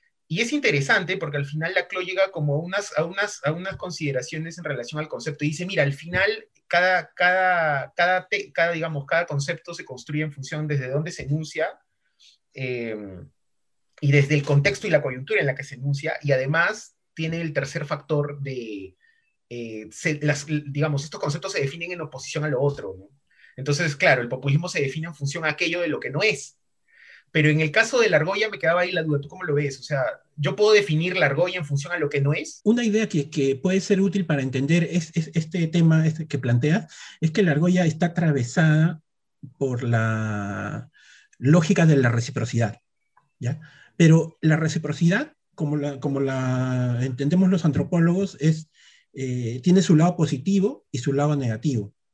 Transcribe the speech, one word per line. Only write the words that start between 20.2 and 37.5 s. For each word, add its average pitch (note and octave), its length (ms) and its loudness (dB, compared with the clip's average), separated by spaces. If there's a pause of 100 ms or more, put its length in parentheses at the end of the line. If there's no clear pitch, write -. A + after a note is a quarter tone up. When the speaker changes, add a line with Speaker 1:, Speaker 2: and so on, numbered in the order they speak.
Speaker 1:
las, C#3+ 240 -2
digamos, C#3+ 580 -2
estos - 160 -12
conceptos D3+ 320 -6
se E3 80 -4
definen E3 320 -6
en F3 80 -10
oposición D3+ 440 -8
a D#3 40 -2
lo C#3+ 140 -2
otro, C3+ 360 -2
¿no? G2 100 -20 (480)
Entonces, D3 400 -2
claro, C#3 260 4
el A#2+ 60 -6
populismo C#3 400 0
se E3 120 -4
define D#3 280 -4
en E3 60 -12
función C#3+ 300 -8
a D#3 60 2
aquello E3+ 300 -2
de E3+ 80 -2
lo C#3+ 120 -4
que B2 100 -8
no D3+ 120 -2
es". - 340 -2 (760)
Pero D#3 160 6
en D#3 120 4
el D#3 100 0
caso A3+ 300 4
de A3 80 6
la E3+ 80 4
argolla G3 320 0
me G3 100 -10
quedaba E3 220 2
ahí F3+ 100 0
la E3+ 140 -2
duda, D3 160 0
¿tú C#3 80 -12
cómo F3+ 160 -14
lo D#3 100 0
ves? C#3+ 240 -2
O - 60 -20
sea, C#3 180 -2 (320)
¿yo F3 220 -2
puedo G#3 160 6
definir F3+ 440 2
la E3 100 2
argolla F3 320 0
en E3 60 -4
función C#3+ 280 -4
a F3 60 -4
lo D3 100 0
que C#3+ 120 0
no C#3+ 120 2
es? - 320 -6
Speaker 2:
Una A#3+ 200 4
idea A3 240 2
que, D3 220 -2
que C3+ 240 0
puede F#3 260 0
ser F#3+ 200 2
útil F#3+ 260 2
para C#3+ 160 0
entender C3+ 480 2
es, E3+ 240 -2
es, D#3+ 200 -2
este E3 340 -2
tema D#3+ 400 4
este D#3 180 -4
que C#3 120 -4
planteas, B2 540 2 (280)
es D#3+ 100 2
que G3+ 140 4
la E3 80 4